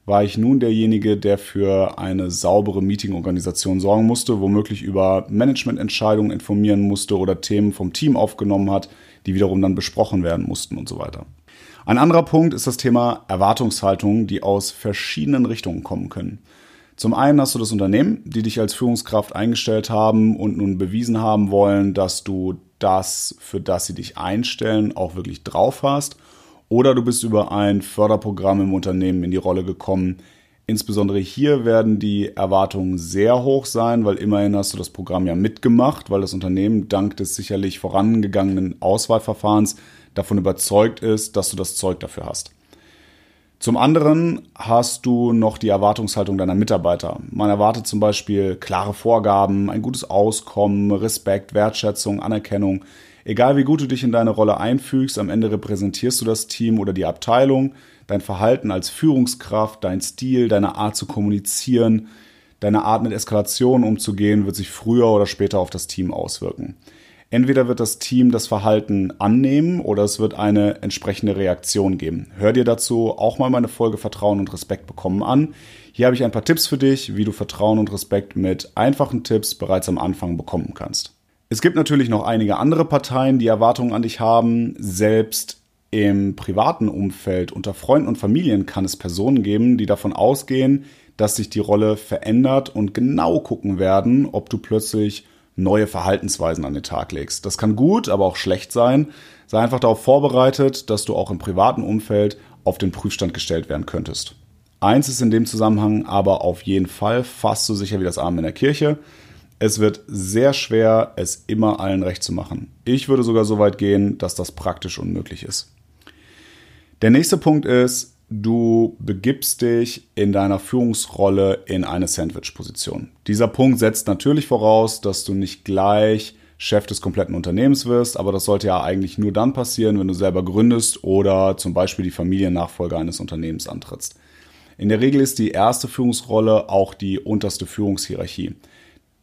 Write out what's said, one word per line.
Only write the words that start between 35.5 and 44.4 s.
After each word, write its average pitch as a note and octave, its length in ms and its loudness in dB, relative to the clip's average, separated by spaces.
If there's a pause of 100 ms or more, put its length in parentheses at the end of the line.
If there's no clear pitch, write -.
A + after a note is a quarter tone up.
weil G2+ 100 2
das F#3+ 120 -6
Unternehmen F#2+ 560 0
dank G2 280 0
des G2 180 -6
sicherlich G2 440 -6
vorangegangenen G2 1040 0
Auswahlverfahrens G#2+ 920 0 (380)
davon G2 240 -2
überzeugt G2 640 0
ist, G#2+ 380 -2
dass F#2+ 120 -2
du G2 80 -8
das F#2+ 180 -8
Zeug F#2 240 -4
dafür - 280 -12
hast. - 240 -12 (1080)
Zum - 180 0
anderen D#3 640 2 (140)